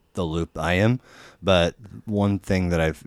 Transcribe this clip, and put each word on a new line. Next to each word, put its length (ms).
the 100
loop 320
I 180
am, 260
but 320
one 320
thing 320
that 120
I've, 260